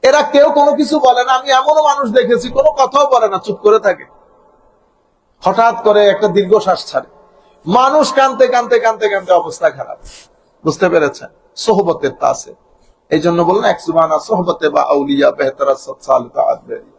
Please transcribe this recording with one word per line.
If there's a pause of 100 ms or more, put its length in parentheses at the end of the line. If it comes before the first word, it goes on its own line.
এরা
কেউ
কোনো
কিছু
বলে
না।
আমি
এমনও
মানুষ
দেখেছি
কোনো
কথাও
বলে
না,
চুপ
করে
থাকে, (1400)
হঠাৎ
করে
একটা
দীর্ঘশ্বাস
ছাড়ে। (600)
মানুষ
কানতে
কানতে
কানতে
কানতে
অবস্থা
খারাপ, (680)
বুঝতে
পেরেছেন? (280)
সোহবতের
তাসির। (540)
এই
জন্য
বললেন,
"এক
সুবহানা
সোহবতে
বা
আউলিয়া
বেহতরা
সৎ
সালতা
আদবেরি।"